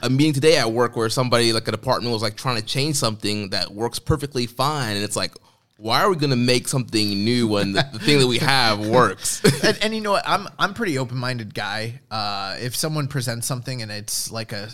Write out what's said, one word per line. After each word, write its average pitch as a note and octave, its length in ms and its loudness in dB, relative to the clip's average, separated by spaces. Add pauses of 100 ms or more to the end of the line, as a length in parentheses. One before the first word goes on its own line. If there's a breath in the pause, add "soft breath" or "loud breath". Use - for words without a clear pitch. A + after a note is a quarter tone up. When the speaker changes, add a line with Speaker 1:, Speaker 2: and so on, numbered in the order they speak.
Speaker 1:
a B2+ 60 0
meeting D3 220 4
today D3+ 260 6
at A#2 120 2
work A#2 240 0
where A2+ 140 0
somebody, A#2+ 440 2
like, A2 140 0
a A2 60 -2
department A2+ 400 -2
was, A2 100 -2
like, G#2+ 140 -4
trying B2+ 240 -4
to - 40 -12
change C#3+ 300 -2
something G#2 560 -2
that F#2+ 220 -4
works A2+ 260 -6
perfectly C#3 480 -2
fine. C3 480 -2
And G2+ 80 -2
it's - 140 -4
like, F#2 160 -4 (440 soft breath)
why A2+ 260 2
are G3+ 80 4
we F#3 40 2
gonna C#3+ 220 2
make B2 320 2
something G#2 560 0
new A#2+ 240 2
when G2+ 240 2
the, D3 200 0
the A2+ 60 -12
thing C#3+ 220 4
that B2+ 80 6
we A2+ 100 2
have A2+ 500 2
Speaker 2:
<laughs> A#2 100 4
Speaker 1:
works? - 460 0
<laughs> E3 200 4
Speaker 2:
And, G#3 180 2
and A3 120 0
you A3 60 -4
know G#3 120 0
what? F#3 120 2
I'm, F3+ 220 0 (120)
I'm F3+ 120 2
a G3 40 -12
pretty G3 240 -2
open-minded B2 540 -4
guy. A2 480 -6 (100)
Uh, G2+ 500 -4
if A#2+ 160 -6
someone D3+ 320 -2
presents A#2+ 380 -4
something B2 360 -6
and G#2+ 80 -10
it's, G#2 400 -6
like, A2+ 220 -8
a G#2 220 -10